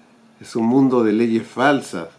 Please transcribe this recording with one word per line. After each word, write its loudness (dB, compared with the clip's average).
Es -18
un 0
mundo 2
de 2
leyes 0
falsas. -2